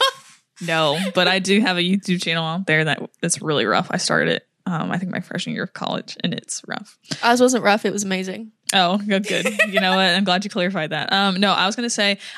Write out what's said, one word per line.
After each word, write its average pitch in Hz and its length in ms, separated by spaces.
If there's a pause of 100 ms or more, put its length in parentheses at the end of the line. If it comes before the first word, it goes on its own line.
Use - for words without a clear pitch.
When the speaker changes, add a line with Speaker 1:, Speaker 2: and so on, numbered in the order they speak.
(600)
Speaker 1:
No, 160 360 (160)
but 180 140
I 185 120
do 190 220
have 185 160
a 175 40
YouTube 185 420
channel 165 220
out 170 220
there 156 180
that, - 240 (120)
that's 170 200
really 147 240
rough. 113 240
I - 80
started 160 360
it, - 140 (180)
um, 170 260
I - 60
think 185 140
my - 80
freshman - 360
year - 80
of - 100
college, - 500
and 175 100
it's - 340
rough. - 300 (240)
Speaker 2:
Ours 240 200
wasn't 247 220
rough. 208 220
It 202 60
was 202 120
amazing. 190 480 (220)
Speaker 1:
Oh, 185 260
good, 202 280
good. - 180 (220)
You 196 140
know 185 140
what? 190 100
I'm 185 180
glad 185 220
you 208 40
clarified 180 420
that. 151 200
Um, 196 280
no, 202 120
I 175 140
was 202 100
gonna 240 140
say, 202 280 (200)